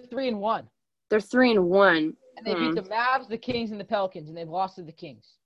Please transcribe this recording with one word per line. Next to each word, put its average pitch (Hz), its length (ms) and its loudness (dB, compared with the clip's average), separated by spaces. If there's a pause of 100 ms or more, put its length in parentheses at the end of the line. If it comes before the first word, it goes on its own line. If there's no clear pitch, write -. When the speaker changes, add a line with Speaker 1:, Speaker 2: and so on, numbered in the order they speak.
(100)
Speaker 1:
three 262 160 -4
and 220 140 -2
one. 208 280 -2 (400)
Speaker 2:
They're 214 120 2
three 247 320 4
and 190 160 4
one. 175 480 4 (200)
Speaker 1:
And 226 80 -20
they 220 100 -2
Speaker 2:
Hmm. 160 200 0
Speaker 1:
beat 185 80 -2
the 190 80 -18
Mavs, 247 380 -2
the 220 100 -8
Kings, 233 320 -6
and 214 80 -10
the 196 60 -12
Pelicans, 190 440 -4
and 160 80 -16
they've 170 120 -12
lost 185 280 -4
to 185 60 -16
the 147 100 -16
Kings. 127 420 -20 (100)